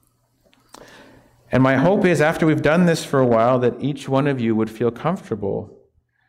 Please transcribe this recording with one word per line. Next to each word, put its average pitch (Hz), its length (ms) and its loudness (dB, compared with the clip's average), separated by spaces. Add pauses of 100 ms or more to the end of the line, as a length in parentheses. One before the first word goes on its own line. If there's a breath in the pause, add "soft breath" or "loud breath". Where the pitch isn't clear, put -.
(1500 loud breath)
And 127 120 2
my 135 140 2
hope 180 280 2
is 170 160 2
after 160 260 0
we've 139 160 2
done 160 220 2
this 165 180 0
for 139 180 -2
a 127 60 4
while 120 340 4
that 123 220 -2
each 139 260 -6
one 135 180 0
of 135 140 -2
you 113 140 0
would 110 160 -2
feel 120 200 -4
comfortable 110 840 -6 (540)